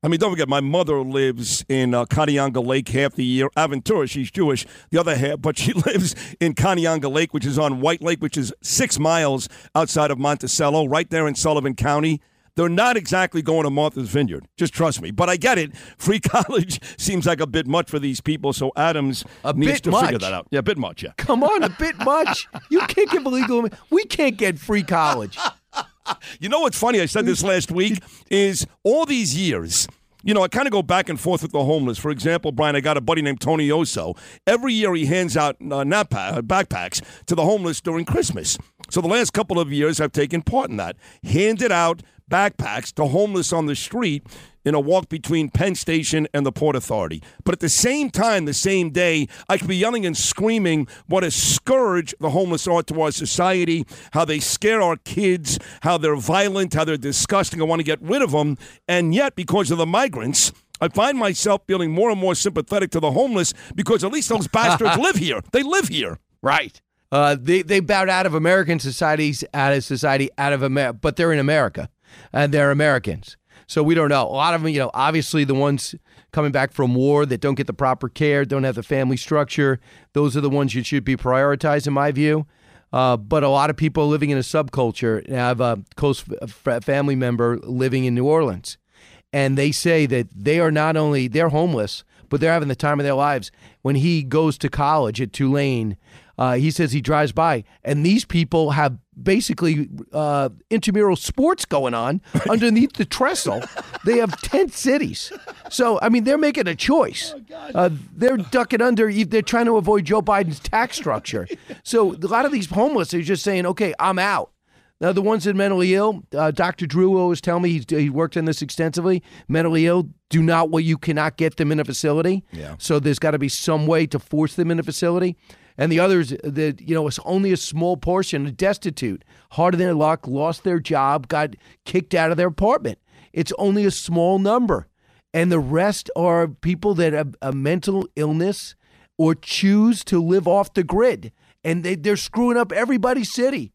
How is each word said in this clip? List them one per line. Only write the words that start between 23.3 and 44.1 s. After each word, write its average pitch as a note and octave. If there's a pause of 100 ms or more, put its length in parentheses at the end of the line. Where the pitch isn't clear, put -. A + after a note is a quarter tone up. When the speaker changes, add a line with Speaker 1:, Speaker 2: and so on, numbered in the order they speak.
Speaker 2:
we G4
can't C4
get F#3+
free G#3
college. C#3+ (1000)
Speaker 1:
You F#3
know D4
what's C#4+
funny? A3+
I E3
said -
this F3+
last F#3
week, F#3 (300)
is G3 (160)
all D4
these A#3
years, A2 (360)
you G3+
know, G3+
I F#3
kinda C4+
go G3+
back F3+
and D3+
forth F3
with D3
the D3
homeless. C3
For D3+
example, D3+
Brian, D3
I C#3+
got D3
a C#3
buddy D#3+
named C#3
Tony D3+
Oso. C#3+ (300)
Every A#3+
year G#3+
he D#3+
hands E3+
out, D3
uh, C#3
knappa-, D3+
uh, D3+
backpacks A2 (240)
to F3
the E3
homeless F3
during E3
Christmas. - (340)
So F3+
the E3
last A3+
couple G3
of D3
years D3
I've D3+
taken D3
part C4+
in G#2+
that. F#2 (280)
Handed G#3
out E3+ (260)
backpacks D#3
to D3+
homeless F#3
on D#3+
the C#3+
street F#3 (380)